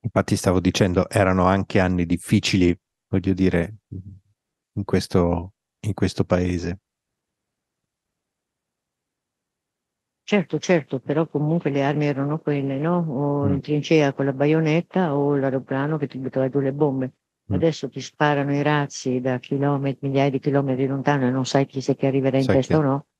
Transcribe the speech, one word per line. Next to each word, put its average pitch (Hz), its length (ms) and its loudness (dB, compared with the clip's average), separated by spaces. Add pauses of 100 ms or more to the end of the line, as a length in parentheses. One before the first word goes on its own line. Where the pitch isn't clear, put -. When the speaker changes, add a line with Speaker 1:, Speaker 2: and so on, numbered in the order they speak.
Speaker 1:
Infatti 107 360 0
stavo 92 220 2
dicendo, 90 500 2
erano 92 360 2
anche 98 340 2
anni 90 260 2
difficili, 87 720 2 (320)
voglio 95 240 0
dire, 87 460 0 (100)
in - 960 -14
questo, 87 680 0 (320)
in 104 80 -4
questo - 300 -2
paese. 90 560 -2 (3500)
Speaker 2:
Certo, 165 360 0
certo, 151 400 0
però 156 280 -2
comunque 151 440 -2
le 139 120 0
armi 147 220 0
erano 143 340 -2
quelle, 139 380 -2
no? 165 200 0 (120)
O 143 380 -2
Speaker 1:
Mm. 143 60 2
Speaker 2:
in 135 80 -2
trincea 147 520 2
con 139 120 -2
la 139 80 -2
baionetta 156 800 0
o 143 200 2
l'aeroplano 135 600 -2
che 143 100 -4
ti 131 120 -10
buttava 131 300 -2
giù 139 100 0
le 135 140 -2
bombe. 135 400 -2 (360)
Speaker 1:
Mm. 101 60 0
Speaker 2:
Adesso 156 340 0
ti - 120 -10
sparano 143 520 0
i 143 80 0
razzi 143 600 -2
da 127 180 -2
chilometri, 139 680 -2
migliaia 139 220 2
di 135 100 -2
chilometri 139 460 0
lontano 135 420 0
e 123 40 2
non 131 140 0
sai 139 200 2
chi 131 160 -8
se 131 140 0
ti - 100 -4
arriverà 135 320 2
in 135 60 2
Speaker 1:
Sai 131 120 2
Speaker 2:
testa 131 180 2
Speaker 1:
chi 156 60 4
Speaker 2:
o 151 40 2
no. 139 240 -2 (120)